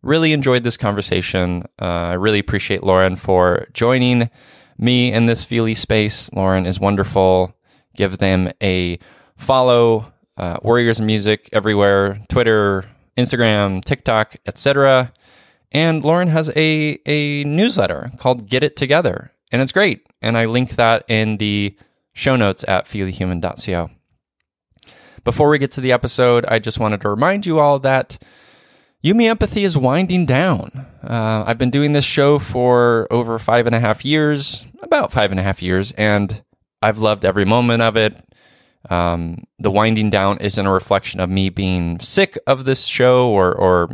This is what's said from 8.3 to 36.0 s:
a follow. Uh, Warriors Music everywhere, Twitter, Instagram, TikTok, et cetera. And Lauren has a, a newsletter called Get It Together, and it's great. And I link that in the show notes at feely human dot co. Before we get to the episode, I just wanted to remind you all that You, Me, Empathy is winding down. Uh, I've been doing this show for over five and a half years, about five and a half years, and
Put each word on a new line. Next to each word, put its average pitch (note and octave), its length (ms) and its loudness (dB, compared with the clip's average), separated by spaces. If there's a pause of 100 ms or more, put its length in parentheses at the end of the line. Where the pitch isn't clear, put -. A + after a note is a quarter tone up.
a F2+ 380 -2 (400)
follow. A#2+ 760 2 (240)
Uh, - 240 -8
Warriors A#2 400 2
Music G#2+ 500 -2
everywhere, G2+ 800 2
Twitter, G#2 560 2 (320)
Instagram, G#2+ 640 0
TikTok, A2+ 640 -2
et - 120 -8
cetera. C3+ 540 2 (600)
And D#3+ 280 0
Lauren E3+ 280 0
has D#3 260 0
a, D#3 500 0
a D3 380 -2
newsletter D3 680 -2 (100)
called B2 280 -2
Get B2+ 160 0
It D3 140 -4
Together, C#3+ 560 -2 (180)
and B2 100 0
it's C3+ 120 -4
great. F#3+ 340 0 (140)
And A2+ 160 -2
I A2+ 80 0
link A#2+ 320 -2
that A2+ 320 2
in A2 300 -2
the G#2 360 -4 (380)
show C3+ 240 0
notes G2+ 320 0
at F#2+ 180 -2
feely F#2+ 240 -6
human F2+ 300 -6
dot - 200 -8
co. F2 300 -6 (1300)
Before D3 240 2
we D3+ 80 4
get C3+ 160 -4
to C#3 80 -8
the B2+ 100 0
episode, A#2+ 560 2
I A2+ 120 2
just A2 200 -6
wanted G#2+ 220 -2
to G#2+ 80 -2
remind F3 360 -2
you D#3+ 140 0
all C#3+ 200 4
that C3 380 -2 (840)
You, E3 140 2
Me, A#3 120 4
Empathy A3 380 0
is E3+ 120 -2
winding E3+ 480 0
down. C3 600 -2 (160)
Uh, A2 420 -4
I've A#2 120 -2
been B2 120 0
doing C#3+ 220 0
this C#3+ 140 2
show C#3+ 340 2
for B2 720 2
over A#2 280 -2
five A2+ 260 2
and A#2+ 100 0
a A#2 60 0
half G#2+ 240 -2
years, D3+ 580 -2 (180)
about E4 300 -2
five G#2 200 2
and F#2+ 100 -2
a - 20 -4
half F#2+ 180 -4
years, F#2 360 -2
and G#2 480 -2 (360)